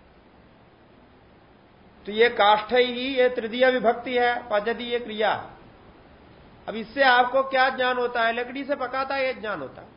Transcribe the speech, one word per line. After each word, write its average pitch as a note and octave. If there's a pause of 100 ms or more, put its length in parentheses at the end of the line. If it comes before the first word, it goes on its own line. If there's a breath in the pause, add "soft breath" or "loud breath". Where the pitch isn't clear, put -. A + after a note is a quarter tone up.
(2000)
तो G3
ये A3
काष्ठ G#3+
ही, B3
ये B3+
तृतीया B3
विभक्ति A#3+
है, A#3+
पचति G#3+
ये A#3+
क्रिया। G#3+ (1200)
अब G3
इससे A3+
आपको B3+
क्या C4
ज्ञान B3+
होता A#3+
है? A#3
लकड़ी B3
से C#4
पकाता C4
है, C4
ये B3
ज्ञान G3+
होता B2+
है। -